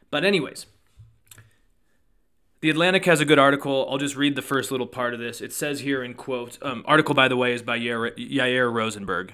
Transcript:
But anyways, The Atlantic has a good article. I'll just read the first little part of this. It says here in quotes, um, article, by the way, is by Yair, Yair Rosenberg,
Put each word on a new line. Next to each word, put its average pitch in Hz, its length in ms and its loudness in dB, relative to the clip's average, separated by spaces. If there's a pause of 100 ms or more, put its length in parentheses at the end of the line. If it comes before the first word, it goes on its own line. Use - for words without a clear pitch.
But 147 140 -2
anyways, 185 420 0 (2000)
The 156 80 0
Atlantic 180 360 2
has 165 140 6
a 151 60 2
good 147 140 6
article. 139 500 2
I'll 135 80 -4
just 139 180 -4
read 143 200 0
the 131 60 -8
first 131 300 -2
little 123 160 -2
part 120 260 -4
of 117 60 -10
this. 117 220 -10
It - 100 -10
says 147 300 -6
here 135 200 -2
in 123 120 -10
quotes, 123 480 -8
um, 131 240 -8
article, 147 280 4
by 131 140 6
the 127 100 2
way, 123 160 2
is 120 80 -6
by 117 160 -4
Yair, 117 400 -4
Yair 127 540 0
Rosenberg, 101 640 -4